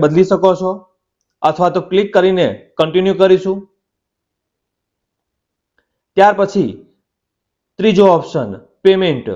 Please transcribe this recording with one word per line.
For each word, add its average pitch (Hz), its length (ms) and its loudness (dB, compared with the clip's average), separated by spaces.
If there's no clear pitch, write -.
બદલી 170 260 2
શકો 185 300 0
છો 185 100 -4
અથવા 160 320 -2
તો 185 60 -4
ક્લિક 202 240 -2
કરીને 185 320 2
કન્ટિન્યુ 180 420 0
કરીશું. 190 380 2
ત્યાર 202 240 4
પછી 196 300 -2
ત્રીજો 202 360 2
ઓપ્શન 135 420 -6
પેમેન્ટ, 185 500 0